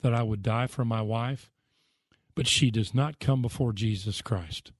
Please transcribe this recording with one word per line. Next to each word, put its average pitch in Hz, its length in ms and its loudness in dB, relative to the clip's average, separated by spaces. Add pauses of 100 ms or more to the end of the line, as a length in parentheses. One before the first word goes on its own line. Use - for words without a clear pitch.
that 123 120 2
I 117 120 2
would 107 180 -2
die 117 240 0
for 123 180 -4
my 113 160 0
wife. 113 480 -4 (880)
But - 140 0
she 127 240 4
does 110 200 0
not 143 280 0
come 135 200 4
before 120 320 0
Jesus 104 480 -2
Christ. 85 600 -4